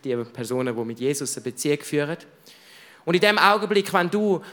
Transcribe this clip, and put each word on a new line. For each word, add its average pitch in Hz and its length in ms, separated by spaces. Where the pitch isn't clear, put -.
die 127 140
Personen, 120 580
die 117 100
mit 113 140
Jesus 135 380
eine 113 80
Beziehung 143 380
führen. 147 340
Und 170 100
in 180 60
dem 208 180
Augenblick, 202 540
wenn 180 180
du 202 300